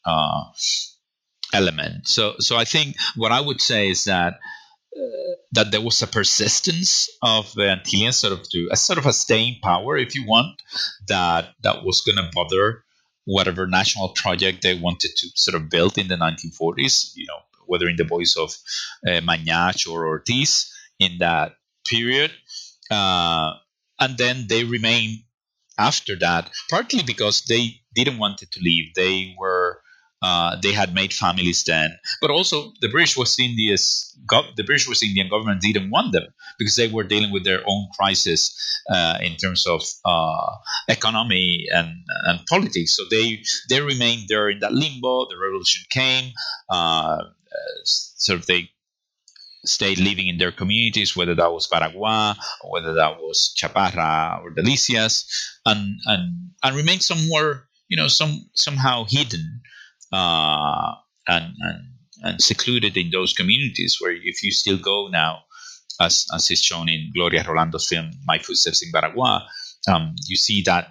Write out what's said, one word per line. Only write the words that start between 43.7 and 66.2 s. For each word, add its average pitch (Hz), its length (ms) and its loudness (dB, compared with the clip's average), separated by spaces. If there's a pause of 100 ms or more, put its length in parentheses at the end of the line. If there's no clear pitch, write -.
they 143 100 4
remained 117 480 0
there 104 220 2
in 101 100 -4
that 104 120 0
limbo. 127 560 0
The 90 100 -12
revolution 95 520 -2
came, 131 420 0 (380)
uh, 80 540 2
uh, - 600 -12
sort - 560 -2
of - 60 -10
they 90 240 0 (920)
stayed 98 340 0
living 95 300 2
in 85 80 -4
their 87 160 0
communities, 107 640 0
whether 87 180 0
that 85 160 4
was 82 160 -4
Paragua 104 680 0 (260)
or - 100 -12
whether 80 220 -2
that 78 220 4
was 80 400 -2
Chaparra 82 840 0
or 85 80 -14
Delicias, 110 760 0 (400)
and, 104 400 0
and, 98 460 -2 (120)
and 131 140 0
remained 175 260 2
somewhere, 156 640 0 (220)
you - 80 -2
know, 151 120 2
some, - 440 0
somehow 131 560 0
hidden, 131 540 -2 (500)
uh, 78 800 2 (340)
and, 85 320 0
and, 85 240 -6 (400)
and 90 200 -2
secluded 110 560 2
in 87 120 0
those 92 220 0
communities 101 680 2
where 90 120 -2
if 90 300 -6
you 98 100 0
still 98 240 0
go 98 340 -2
now, 80 340 0 (540)
as, - 360 4